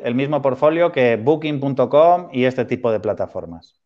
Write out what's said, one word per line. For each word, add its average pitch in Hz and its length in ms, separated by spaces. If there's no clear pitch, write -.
el 120 100
mismo 139 260
portfolio 151 520
que 123 240
booking 151 420
punto 131 300
com 170 420
y 127 140
este 127 180
tipo 120 260
de 110 120
plataformas. 90 840